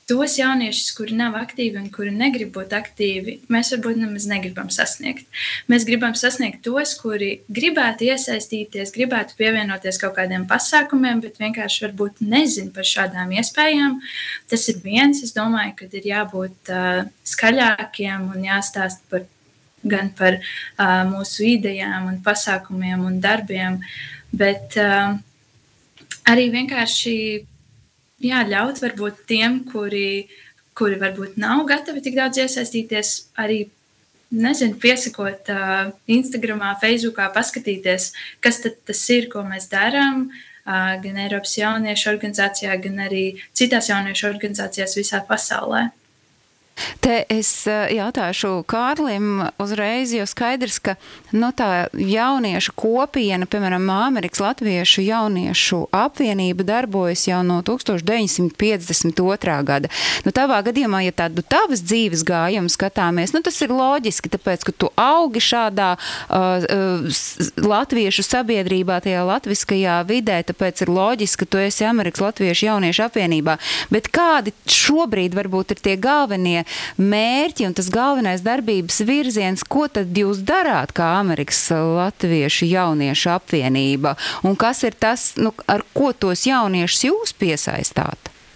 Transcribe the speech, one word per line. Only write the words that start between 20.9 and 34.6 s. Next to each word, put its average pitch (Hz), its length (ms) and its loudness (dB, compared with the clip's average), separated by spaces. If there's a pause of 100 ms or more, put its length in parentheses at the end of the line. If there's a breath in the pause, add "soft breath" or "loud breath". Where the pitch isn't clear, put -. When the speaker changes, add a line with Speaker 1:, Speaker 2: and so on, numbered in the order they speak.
Speaker 1:
mūsu 196 400 -2
idejām 196 640 0
un 185 160 -4
pasākumiem 185 800 0
un 185 160 -2
darbiem, 196 560 -2 (520 loud breath)
bet, 196 520 0
ā, 202 380 2 (1040)
arī 240 260 4
vienkārši, 240 680 -2 (1040)
jā, 247 220 2
ļaut 214 400 0
varbūt 208 440 -4
tiem, 233 360 2
kuri, 202 640 -4 (480 loud breath)
kuri 202 240 0
varbūt 196 400 -4
nav 240 280 2
gatavi 285 360 -2
tik 262 160 -4
daudz 262 240 0
iesaistīties, 233 720 -2 (220)
arī, 214 280 -2 (680)
nezinu, 233 440 2